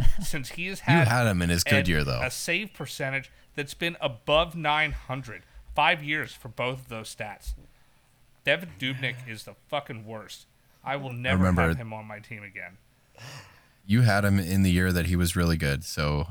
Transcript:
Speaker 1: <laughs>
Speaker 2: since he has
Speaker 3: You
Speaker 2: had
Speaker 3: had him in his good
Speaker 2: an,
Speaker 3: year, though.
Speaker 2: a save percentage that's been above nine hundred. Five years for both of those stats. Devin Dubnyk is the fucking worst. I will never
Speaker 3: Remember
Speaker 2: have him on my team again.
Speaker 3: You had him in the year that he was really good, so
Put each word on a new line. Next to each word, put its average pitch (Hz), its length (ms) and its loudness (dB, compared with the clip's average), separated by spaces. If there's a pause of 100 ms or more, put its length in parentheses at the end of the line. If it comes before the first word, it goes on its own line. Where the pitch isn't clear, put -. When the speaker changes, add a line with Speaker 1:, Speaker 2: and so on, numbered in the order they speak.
Speaker 1:
<laughs> - 200 10
Speaker 2:
since 147 260 -4
he 175 180 -8
has 190 120 -8
Speaker 3:
You - 140 -10
Speaker 2:
had 156 140 6
Speaker 3:
had 120 200 4
him 90 140 2
in 85 80 2
his 87 140 2
good - 180 4
Speaker 2:
an, - 40 0
Speaker 3:
year, 76 180 4
though. 64 180 -2
Speaker 2:
a 127 100 -4
save 190 420 -4
percentage 135 580 -8 (240)
that's 143 200 -8
been 170 260 -4
above 151 540 0
nine 151 380 0
hundred. 117 500 -10 (320)
Five 156 280 2
years 147 300 -4
for - 160 -18
both 127 300 -6
of 127 100 -20
those 110 260 -10
stats. 104 380 -10 (880)
Devin 165 360 -2
Dubnyk 131 360 -4 (140)
is 110 140 -12
the 101 100 -18 (160)
fucking 123 360 -8
worst. 107 420 -16 (360)
I 131 140 -6
will 135 160 -8
never 123 240 0
Speaker 3:
Remember 92 320 4
Speaker 2:
have 82 80 0
him 110 160 -10
on 107 140 -14
my 107 120 -14
team 104 240 -16
again. 95 340 -16 (1080)
Speaker 3:
You 107 180 4
had 101 200 4
him 98 160 4
in 95 240 2
the 92 80 6
year 90 220 2
that 85 140 2
he 90 80 2
was 87 200 0
really 85 220 2
good, 71 260 -2
so 73 480 -2